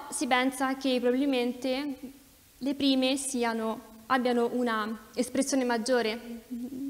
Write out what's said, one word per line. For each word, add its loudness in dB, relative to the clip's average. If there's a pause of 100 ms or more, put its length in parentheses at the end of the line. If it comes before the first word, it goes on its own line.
(100)
si -4
pensa 0
che 0
probabilmente 0 (640)
le -2
prime 4
siano, -2 (280)
abbiano 2
una -2
espressione 0
maggiore 0 (680)